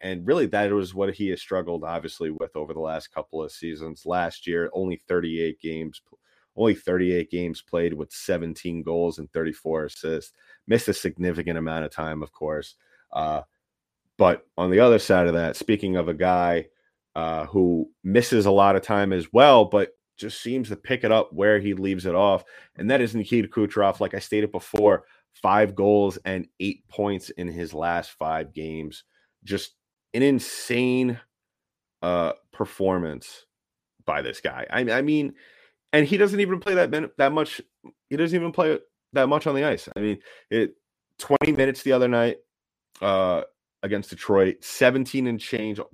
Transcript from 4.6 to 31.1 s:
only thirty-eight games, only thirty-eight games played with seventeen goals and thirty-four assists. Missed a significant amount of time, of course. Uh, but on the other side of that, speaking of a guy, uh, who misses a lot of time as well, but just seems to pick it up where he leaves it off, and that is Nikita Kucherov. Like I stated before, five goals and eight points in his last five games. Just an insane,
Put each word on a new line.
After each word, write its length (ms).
only 260
thirty-eight 520
games, 400
only 200
thirty-eight 560
games 320
played 320
with 160
seventeen 720
goals 340
and 140
thirty-four 540
assists. 460
Missed 220
a 40
significant 640
amount 280
of 60
time, 300
of 100
course. 440
Uh, 300
but 300
on 100
the 100
other 200
side 260
of 80
that, 220
speaking 400
of 120
a 60
guy, 540
uh, 320
who 420
misses 420
a 60
lot 240
of 80
time 280
as 220
well, 320
but 240
just 260
seems 260
to 60
pick 280
it 80
up 220
where 240
he 160
leaves 320
it 80
off, 300
and 160
that 100
is 140
Nikita 320
Kucherov. 520
Like 140
I 60
stated 320
before, 540
five 400
goals 520
and 220
eight 300
points 420
in 160
his 260
last 380
five 420
games. 500
Just 280
an 80
insane, 1000